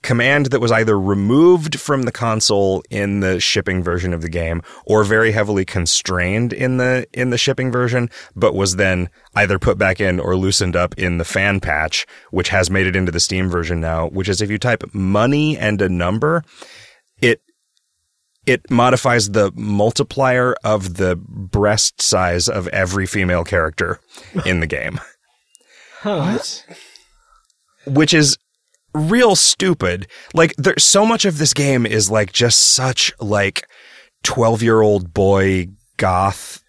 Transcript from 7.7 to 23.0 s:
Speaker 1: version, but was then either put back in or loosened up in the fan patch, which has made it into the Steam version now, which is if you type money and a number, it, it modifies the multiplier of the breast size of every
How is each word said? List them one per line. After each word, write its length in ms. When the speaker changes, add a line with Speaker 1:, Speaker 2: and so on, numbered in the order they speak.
Speaker 1:
version, 380
but 200
was 220
then 340
either 240
put 180
back 240
in 180
or 180
loosened 380
up 220
in 220
the 80
fan 340
patch, 460
which 180
has 220
made 160
it 100
into 160
the 80
Steam 300
version 280
now, 300
which 180
is 140
if 100
you 60
type 280
money 640
and 240
a 80
number, 520
it, 220
it 240
modifies 600
the 220
multiplier 1000
of 320
the 180
breast 720
size 480
of 200
every 380